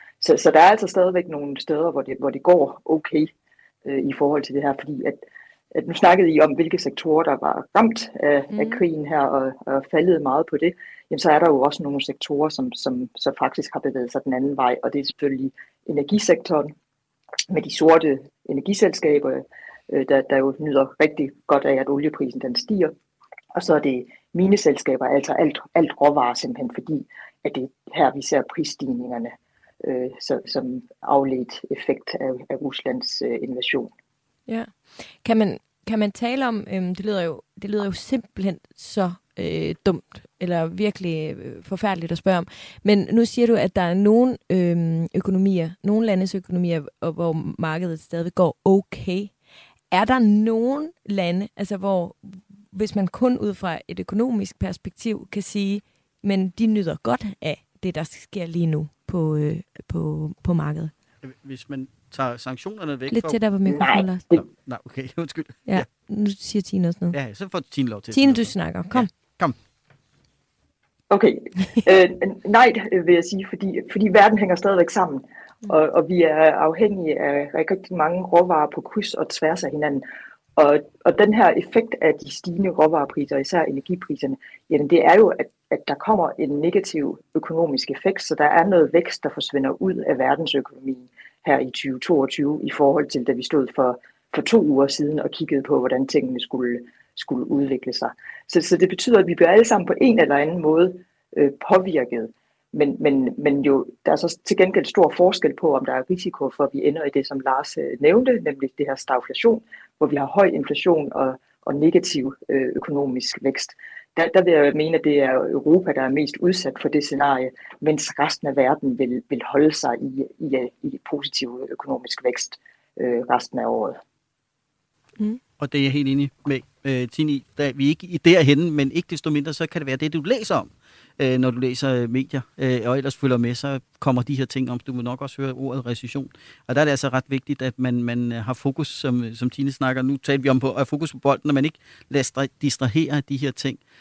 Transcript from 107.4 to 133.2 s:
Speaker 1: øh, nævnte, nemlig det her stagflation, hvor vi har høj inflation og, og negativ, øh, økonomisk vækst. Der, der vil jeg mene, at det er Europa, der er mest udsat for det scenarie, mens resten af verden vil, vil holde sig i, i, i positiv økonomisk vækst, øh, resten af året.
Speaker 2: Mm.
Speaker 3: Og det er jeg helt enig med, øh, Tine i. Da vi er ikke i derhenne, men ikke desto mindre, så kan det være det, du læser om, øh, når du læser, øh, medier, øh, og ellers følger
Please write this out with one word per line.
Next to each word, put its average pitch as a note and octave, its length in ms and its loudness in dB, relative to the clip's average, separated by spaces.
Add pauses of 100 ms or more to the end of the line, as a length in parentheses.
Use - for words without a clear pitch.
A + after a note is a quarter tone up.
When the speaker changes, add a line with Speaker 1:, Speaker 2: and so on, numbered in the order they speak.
Speaker 1:
øh, C#3 240 -6
nævnte, A3+ 300 4 (100)
nemlig C#3 360 -4
det C#3+ 120 -2
her C3+ 60 -4
stagflation, C3 680 0 (340)
hvor D3+ 100 2
vi D3 80 -2
har C#3 100 -2
høj G3 280 4
inflation D3+ 600 0
og, C3 260 -2 (220)
og C#3 140 -4
negativ, D3+ 580 0 (160)
øh, C3+ 260 0
økonomisk C#3 640 -4
vækst. C3 300 -4 (460)
Der, E3 160 2
der F#3 100 6
vil F3+ 100 4
jeg C#3+ 220 6
mene, D#3+ 220 0
at - 60 -4
det D3 160 4
er C3 140 4
Europa, D3+ 580 2
der C3+ 100 -2
er C3 80 0
mest C#3+ 280 -2
udsat F3 440 -2
for C#3+ 80 -2
det C#3+ 140 0
scenarie, C#3 460 0 (300)
mens D3+ 400 -2
resten D3+ 280 -2
af C3+ 80 -2
verden C3+ 440 0
vil, B2+ 300 -2
vil A#2+ 160 -6
holde D3+ 280 2
sig B2 280 -4
i, C3 220 -6 (160)
i, C#3 160 -4 (280)
i D3 160 -8 (100)
positiv C3 640 -8
økonomisk B2+ 520 -8
vækst, - 320 -4 (460)
øh, B2 180 -2
resten A#2+ 400 -4
af A2+ 60 -4
året. A2+ 300 -4 (1200)
Speaker 2:
Mm. A3 200 -4 (200)
Speaker 3:
Og C#3 120 -8
det D3 80 0
er C#3 40 2
jeg C3+ 80 2
helt C#3 180 0
enig C#3 220 0 (160)
med, C3+ 120 0 (240)
øh, B2+ 240 -2
Tine D3+ 240 -2
i. C3+ 140 -4 (120)
Da C#3+ 180 -2
vi C#3 100 0
er C#3+ 40 4
ikke F3 180 -2
i F3 100 -6
derhenne, E3 540 4
men C#3 200 0
ikke E3+ 180 -4
desto D#3+ 200 -6
mindre, D3 240 -2
så D#3+ 140 -6
kan E3 140 -8
det C#3 60 -10
være C3 80 -4
det, D3+ 180 -4
du D#3+ 80 -4
læser G3 340 -2
om, - 160 -4 (480)
øh, B2+ 180 2
når B2+ 140 2
du A#2+ 80 -6
læser, B2+ 340 -2
øh, A#2+ 160 -2
medier, C3 320 -4 (160)
øh, B2+ 280 0
og B2 120 0
ellers C3+ 200 -4
følger B2+ 200 2